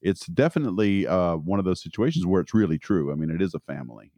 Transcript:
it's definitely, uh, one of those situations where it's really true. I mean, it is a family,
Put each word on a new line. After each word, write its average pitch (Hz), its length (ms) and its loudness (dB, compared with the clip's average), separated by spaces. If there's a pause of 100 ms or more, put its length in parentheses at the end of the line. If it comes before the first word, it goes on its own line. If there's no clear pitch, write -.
it's - 260 -2
definitely, 101 800 2
uh, 87 300 2
one 90 200 -2
of 95 80 0
those 92 160 0
situations 110 440 -2
where 92 160 2
it's - 120 -8
really 95 240 2
true. 76 340 0
I 73 40 -4
mean, 80 160 -4
it 85 100 -2
is 85 140 -2
a 78 40 -6
family, 60 580 -14